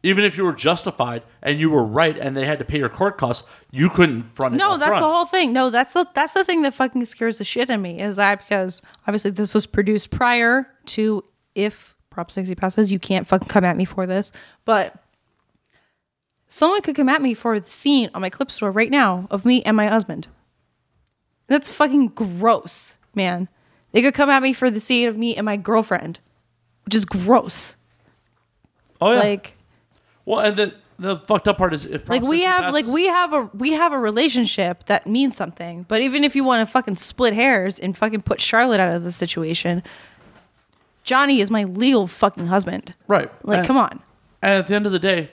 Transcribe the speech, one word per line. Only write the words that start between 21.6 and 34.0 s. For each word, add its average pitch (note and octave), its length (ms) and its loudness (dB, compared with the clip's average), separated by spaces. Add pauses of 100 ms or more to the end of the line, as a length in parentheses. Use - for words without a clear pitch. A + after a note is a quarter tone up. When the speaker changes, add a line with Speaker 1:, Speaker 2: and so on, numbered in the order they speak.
Speaker 2:
fucking C#4 400 2
gross, G3 880 -2 (180)
man. F3+ 340 -2 (480)
They A#3 60 6
could C4+ 100 4
come C#4+ 160 2
at C4+ 140 4
me C4+ 100 2
for B3 180 2
the G#3+ 80 -4
sake A#3+ 280 2
of A3 100 -2
me A#3 200 -2
and G#3 100 -4
my G#3 100 -2
girlfriend, F#3+ 640 -2 (640)
which G3+ 100 -4
is G3+ 120 2
gross. - 680 0 (1200)
Speaker 1:
Oh, F#3+ 120 4
yeah. B3 80 4
Speaker 2:
Like, G3+ 360 -2 (680)
Speaker 1:
Well, A3 140 0
and G#3 140 2
the, G3+ 200 -2 (240)
the F#3+ 220 -4
fucked G#3 280 0
up G3+ 80 2
part F3+ 160 0
is D3+ 140 -8
if - 180 -8
Prop A#3+ 160 -2
Speaker 2:
like, B3+ 80 -2
we E4 140 2
Speaker 1:
60 - 20 0
Speaker 2:
have, F4+ 300 0
like, D4+ 100 0
Speaker 1:
passes A#3 100 -4
Speaker 2:
we F4 120 2
have F4 260 0
a, C4 220 -2
we C4 180 -2
have D#4 220 0
a C4+ 40 -2
relationship A3 840 0